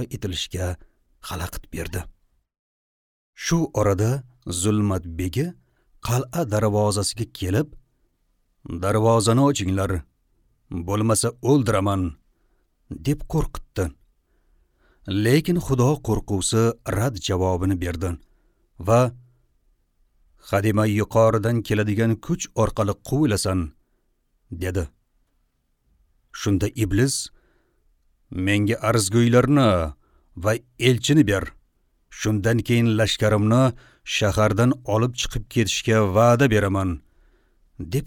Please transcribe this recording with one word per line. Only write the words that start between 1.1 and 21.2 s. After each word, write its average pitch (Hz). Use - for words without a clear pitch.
xalaqit -
berdi. 85
Shu -
orada 104
Zulmat 95
begi 90
qal'a 131
darvozasiga 104
kelib, 104
"Darvozani 110
ochinglar, 98
bo'lmasa 104
o'ldiraman", 104
deb 139
qo'rqitdi. -
Lekin 127
Xudo 123
qo'rquvsi 104
rad 104
javobini 92
berdi 87
va 110
"Hademay 107
yuqoridan 110